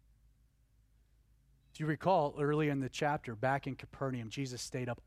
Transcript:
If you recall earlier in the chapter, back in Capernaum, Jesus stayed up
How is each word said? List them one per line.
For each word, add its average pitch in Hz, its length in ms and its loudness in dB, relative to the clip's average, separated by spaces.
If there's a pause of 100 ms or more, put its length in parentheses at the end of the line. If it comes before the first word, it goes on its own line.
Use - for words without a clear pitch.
(1700)
If - 80 -10
you 151 60 -2
recall 156 520 4
earlier 151 320 4
in 139 100 0
the 127 80 -2
chapter, 143 480 -2
back 131 300 0
in 131 100 -6
Capernaum, 123 540 -6
Jesus 127 320 -6
stayed 127 260 -6
up 120 180 -6